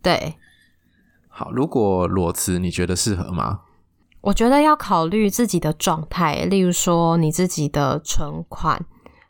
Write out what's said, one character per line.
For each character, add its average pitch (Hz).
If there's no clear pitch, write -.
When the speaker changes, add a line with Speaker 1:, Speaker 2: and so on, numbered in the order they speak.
Speaker 1:
对。 160
Speaker 2:
好， -
如 127
果 98
裸 90
辞 90
你 90
觉 90
得 90
适 101
合 90
吗？ 82
Speaker 1:
我 202
觉 226
得 285
要 302
考 185
虑 202
自 233
己 175
的 156
状 160
态， 165
例 196
如 180
说 170
你 160
自 180
己 151
的 143
存 156
款， -